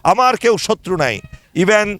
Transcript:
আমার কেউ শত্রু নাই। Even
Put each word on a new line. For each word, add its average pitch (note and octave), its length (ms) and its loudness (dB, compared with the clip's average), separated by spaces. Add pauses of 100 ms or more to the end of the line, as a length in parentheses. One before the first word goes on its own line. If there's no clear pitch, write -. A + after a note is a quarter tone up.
আমার A#3+ 340 2
কেউ A3+ 220 0
শত্রু F#3 380 -6
নাই। B2 240 -2 (360)
Even G#3 440 0